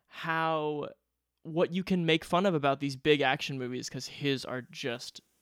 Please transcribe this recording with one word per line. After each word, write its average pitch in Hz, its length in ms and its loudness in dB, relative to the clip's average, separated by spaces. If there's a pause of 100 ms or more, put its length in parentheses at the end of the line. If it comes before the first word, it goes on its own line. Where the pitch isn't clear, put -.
how, 160 840 -2 (520)
what 165 320 0
you 185 100 -2
can 180 220 2
make 160 180 4
fun 185 220 2
of 190 100 4
about 139 240 2
these 139 160 -4
big 151 240 4
action 139 380 0
movies, 123 320 -6
'cause - 180 -10
his 139 380 -2
are 127 160 -6
just - 580 -8 (220)